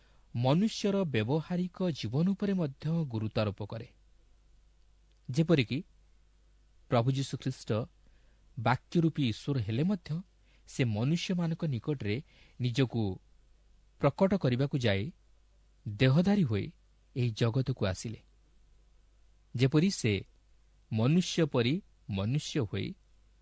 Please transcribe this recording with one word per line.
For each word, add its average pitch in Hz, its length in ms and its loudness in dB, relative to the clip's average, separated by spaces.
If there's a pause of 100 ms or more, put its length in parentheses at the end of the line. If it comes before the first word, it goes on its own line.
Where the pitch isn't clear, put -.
(340)
ମନୁଷ୍ୟର 180 640 0 (100)
ବ୍ୟବହାରିକ 151 720 -2 (140)
ଜୀବନ 143 360 -2
ଉପରେ 202 260 -2
ମଧ୍ୟ 156 300 -4 (220)
ଗୁରୁତ୍ୱାରୋପ 110 600 -4
କରେ। 110 220 -14 (1400)
ଯେପରିକି 139 500 2 (1120)
ପ୍ରଭୁ 120 200 2
ଯୀଶୁଖ୍ରୀଷ୍ଟ 135 600 -6 (840)
ବାକ୍ୟ 120 440 6
ରୂପୀ 156 280 4
ଈଶ୍ୱର 135 320 0
ହେଲେ 110 240 0
ମଧ୍ୟ 196 260 0 (580)
ସେ - 180 -2
ମନୁଷ୍ୟମାନଙ୍କ 160 800 0
ନିକଟରେ 120 500 -2 (440)
ନିଜକୁ 120 420 0 (1000)
ପ୍ରକଟ 185 360 2
କରିବାକୁ 139 420 0
ଯାଇ 101 240 0 (840)
ଦେହଧାରୀ 156 580 2
ହୋଇ 107 220 -2 (500)
ଏହି 123 160 0
ଜଗତକୁ 120 520 -2
ଆସିଲେ। 104 360 -6 (1300)
ଯେପରି 143 380 2
ସେ 110 200 -2 (760)
ମନୁଷ୍ୟ 156 560 2
ପରି 127 280 0 (360)
ମନୁଷ୍ୟ 110 540 -2
ହୋଇ 101 240 -6 (540)